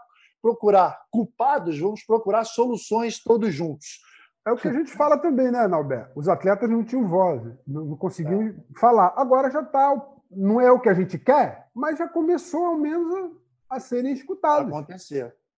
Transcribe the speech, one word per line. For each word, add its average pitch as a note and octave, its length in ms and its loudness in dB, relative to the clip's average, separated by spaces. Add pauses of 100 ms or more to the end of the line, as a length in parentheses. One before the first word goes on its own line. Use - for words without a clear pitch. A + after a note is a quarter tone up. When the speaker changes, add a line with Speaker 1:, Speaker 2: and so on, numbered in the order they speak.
(420)
Speaker 1:
procurar G3+ 580 2 (100)
culpados, A3 680 -2
vamos G#3 240 -6
procurar A3 400 0
soluções A3+ 800 -4
todos A3 320 2
juntos. D#3 460 -10 (480)
Speaker 2:
É A3 40 0
o B3+ 40 0
que - 120 -4
a C4+ 60 -2
gente D4+ 180 -4
fala D4 260 2
também, C4 320 0
né, A#3+ 180 2
Nalber? C#3+ 480 -4
Os D3+ 140 -2
atletas G3 400 0
não A3+ 140 0
tinham A3+ 260 -2
voz, E3+ 320 2 (240)
não, D3+ 200 -8
não D3+ 120 -8
conseguiam F3+ 460 -4
Speaker 1:
É. - 360 -10
Speaker 2:
falar. A3 380 6
Agora C4 320 2
já D4 140 -4
tá, C#4 360 0 (300)
não G3 320 0
é B3 100 6
o B3 80 6
que B3 80 -2
a G3 60 6
gente F3 240 -2
quer, - 560 0
mas D4 240 -6
já E4+ 100 -4
começou, E4 560 -2
ao E4+ 140 -2
menos, E4 340 -4 (560)
a, B3+ 100 -10
a - 20 -10
serem B3+ 340 -4
escutados. D4+ 580 -2
Speaker 1:
Acontecer. D3 600 -10 (240)